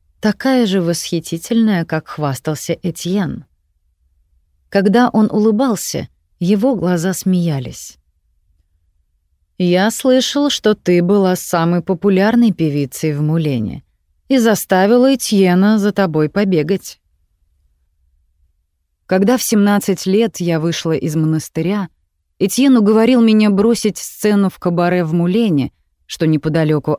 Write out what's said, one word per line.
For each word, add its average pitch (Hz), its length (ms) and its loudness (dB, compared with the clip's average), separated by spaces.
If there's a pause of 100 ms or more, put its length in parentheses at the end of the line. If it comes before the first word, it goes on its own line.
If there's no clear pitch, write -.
(180)
такая 247 460 0
же 190 160 0
восхитительная, 170 1040 -2
как 160 240 -6
хвастался 151 640 -6
Этьен". 175 720 -6 (1300)
Когда 208 400 2
он 214 200 2
улыбался, 214 800 -2 (300)
его 208 360 0
глаза 180 380 -2
смеялись. 170 840 -4 (1600)
"Я 185 320 2
слышал, 262 580 0
что 214 260 0
ты 175 280 2
была 185 340 2
самой 170 460 -2
популярной 202 720 2
певицей 147 600 -4
в 143 80 -4
Мулене 151 640 -2 (440)
и 269 100 2
заставила 226 760 2
Этьена 196 640 2
за 202 140 0
тобой 156 380 0
побегать". 190 680 -2 (2000)
Когда 202 300 2
в - 40 -6
семнадцать 202 600 0
лет 196 340 0
я 170 220 -2
вышла 165 320 -4
из 156 240 -4
монастыря, 160 720 -2 (500)
Этьен 254 380 2
уговорил 226 460 4
меня 214 260 4
бросить 208 480 0
сцену 202 540 -2
в - 80 -16
кабаре 175 440 0
в 160 120 -2
Мулене, 175 580 0 (320)
что - 220 -4
неподалёку 156 720 0